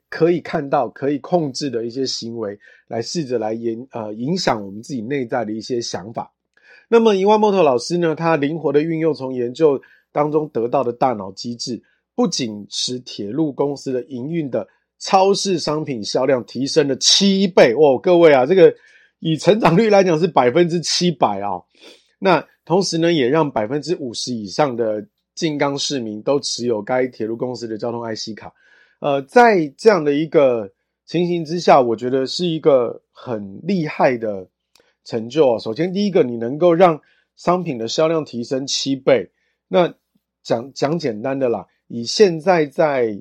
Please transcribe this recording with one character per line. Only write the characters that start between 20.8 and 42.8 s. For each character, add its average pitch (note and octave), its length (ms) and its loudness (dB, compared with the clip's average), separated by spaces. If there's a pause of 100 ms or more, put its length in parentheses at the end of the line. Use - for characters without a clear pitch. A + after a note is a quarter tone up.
七 - 280 0
百 G#2+ 300 0
啊。 G2 240 -6 (560)
那 F3+ 260 2 (200)
同 F#3 180 2
时 E3+ 140 -4
呢， E3+ 160 2
也 C3 160 2
让 D3+ 200 2
百 A#2+ 160 -2
分 C#3 160 -4
之 D#3 140 -4
五 C3 180 -8
十 B2 200 -8
以 G#2+ 140 -8
上 C3 280 -2
的 G#2+ 320 -4 (260)
静 D#3 240 -4
冈 C#3+ 200 -2
市 - 240 -6
民 G#2+ 200 -8
都 C#3 200 0
持 - 240 -8
有 A2+ 160 -2
该 B2+ 260 -2
铁 B2 180 -8
路 A#2 120 -6
公 B2+ 180 -6
司 A2+ 100 -10
的 A2 120 -8
交 A#2 120 -8
通 A#2 140 -8
I A2+ 100 -8
C G#2+ 200 -10
卡。 - 200 -18 (460)
呃， C#3 220 -2
在 G#3+ 440 4 (120)
这 A3 120 2
样 F3+ 140 4
的 D3 100 2
一 D3+ 140 -2
个 B2 420 2 (360)
情 F3 200 -2
形 E3+ 200 -4
之 D#3+ 160 -6
下， D#3+ 200 6
我 A#2 140 0
觉 B2 140 -6
得 C3 180 0
是 F3 180 -4
一 D#3+ 140 -2
个 C3 420 2 (120)
很 G#2 500 -10
厉 E3+ 240 -2
害 D3 300 0
的 G#2 300 -8 (560)
成 A#2 260 -6
就 C3 240 4
啊。 A2 40 0
首 A2 160 -8
先 E3 180 -4
第 G3+ 140 -2
一 G3 60 -2
个， F3 100 4
你 B2 160 -2
能 A#2 220 -6
够 F3 140 4
让 E3 280 4 (360)
商 F3+ 260 0
品 C#3+ 140 -6
的 A2+ 100 -4
销 D#3 200 0
量 D#3+ 160 -2
提 A#2+ 200 -10
升 C3+ 240 -6
七 C#3 280 -4
倍， C3 360 0 (360)
那 F3 240 2 (520)
讲， B2+ 300 -4
讲 D#3 260 -2
简 A#2 200 -4
单 C3+ 200 -4
的 C3 100 0
啦， G2 160 -4 (220)
以 A#2 160 -10
现 E3+ 360 2
在 E3 280 2
在， C3 540 0